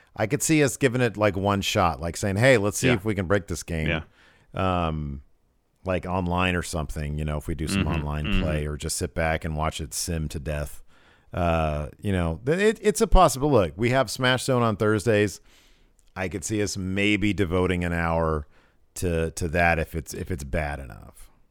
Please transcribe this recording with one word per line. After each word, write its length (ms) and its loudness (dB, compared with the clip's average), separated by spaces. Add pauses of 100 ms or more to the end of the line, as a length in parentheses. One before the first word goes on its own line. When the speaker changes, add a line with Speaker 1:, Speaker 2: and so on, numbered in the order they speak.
(140)
Speaker 1:
I 140 -2
could 160 -2
see 180 4
us 140 2
giving 240 2
it, 160 0
like, 200 2
one 240 2
shot, 400 0
like, 160 -6
saying, 200 -2
"Hey, 200 6
let's 220 0
see 80 0
Speaker 2:
Yeah. 80 4
Speaker 1:
if 100 -2
we 120 -2
can 100 -2
break 220 0
this 160 -6
game." 240 -2
Speaker 2:
Yeah. 140 -2 (520)
Speaker 1:
Um, 680 -2 (640)
like, 220 -4
online 480 0
or 80 0
something, 560 -6
you 60 -4
know, 140 -2
if 100 -10
we 80 -4
do 100 -4
some 180 0
Speaker 2:
Mm-hmm. 100 -2
Speaker 1:
online 320 -4
Speaker 2:
Mm-hmm. 160 0
Speaker 1:
play 260 -2
or 80 -6
just 200 -6
sit 160 -6
back 320 -2
and 120 -4
watch 240 -4
it 120 -10
sim 360 -4
to 100 -8
death. 460 -8 (500)
Uh, 540 0 (120)
you 120 -2
know, 340 0
th-, 140 2
it, 200 2
it's 200 0
a 80 2
possible, 420 6
look, 260 4
we 140 0
have 180 2
Smash 360 0
Zone 180 2
on 140 2
Thursdays. 640 2 (720)
I 140 -6
could 160 -8
see 180 -2
us 140 -4
maybe 560 2
devoting 500 2
an 100 0
hour 540 0 (500)
to, 340 -2
to 180 -6
that 300 4
if 160 -4
it's, 180 -8
if 200 -8
it's 100 -6
bad 380 -4
enough. 500 -18 (200)